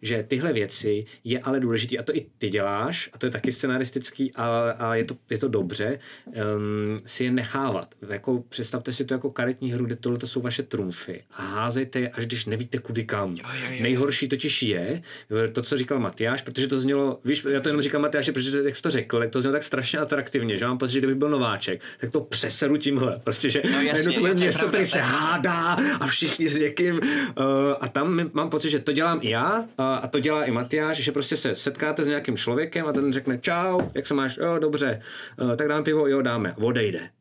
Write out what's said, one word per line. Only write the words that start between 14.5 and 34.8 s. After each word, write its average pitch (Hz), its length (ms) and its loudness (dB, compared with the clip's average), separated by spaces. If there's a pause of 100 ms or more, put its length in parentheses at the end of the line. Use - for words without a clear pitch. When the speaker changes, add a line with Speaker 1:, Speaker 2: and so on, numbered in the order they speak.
Speaker 1:
je, 104 380 -2 (520)
to, 127 80 -2
co 139 160 -2
říkal 127 220 0
Matyáš, 113 420 -2
protože 127 260 -4
to 135 120 2
znělo, 135 460 2
víš, 147 240 0
já 139 120 2
to 139 80 2
jenom 147 120 2
říkám 143 200 2
Matyáši, 147 300 2
protože 135 340 0
jak 143 100 0
jsi - 60 -12
to 170 80 0
řekl, 120 300 0
tak 117 100 0
to 127 120 0
znělo 139 120 2
tak 147 100 0
strašně 131 360 -2
atraktivně, 131 580 0
že 110 80 0
mám 127 120 0
pocit, 123 160 0
že 135 60 4
kdybych 135 160 4
byl 143 140 2
nováček, 110 520 0 (200)
tak - 80 -4
to 147 120 0
přeseru - 560 0
tímhle. 131 460 2
Prostě, 113 260 0
že 139 160 2
Speaker 2:
No 208 40 4
jasně, 277 220 4
Speaker 1:
najednou 156 220 2
tohle 175 160 4
Speaker 2:
to 190 60 4
je 180 80 2
Speaker 1:
město, 170 160 4
Speaker 2:
pravda, 202 100 2
Speaker 1:
které 190 160 4
se - 60 0
Speaker 2:
to - 60 2
je 139 60 2
Speaker 1:
hádá 165 760 2 (220)
a 139 80 -2 (200)
všichni 160 200 0
s 143 100 2
někým, 165 460 2
eh, 277 300 0 (480)
a 131 60 -4
tam 147 280 0
my, 170 180 2
mám 160 160 0
pocit, 156 200 0
že 147 100 2
to 123 120 -2
dělám 160 300 2
i 117 80 0
já, 175 360 2 (120)
a, 135 180 2
a 127 120 -4
to 143 120 2
dělá 151 260 2
i 127 60 0
Matyáš, 151 460 0
že 135 140 -2
prostě 143 260 -2
se 131 180 0
setkáte 151 480 -2
s 143 40 2
nějakým 143 300 0
člověkem 156 500 0
a 147 60 0
ten 139 200 2
řekne: 131 240 0
„Čau, 180 440 0 (120)
jak - 140 -4
se - 60 0
máš?“ 135 240 0
„Jo, 170 220 0
dobře.“ 143 420 0 (520)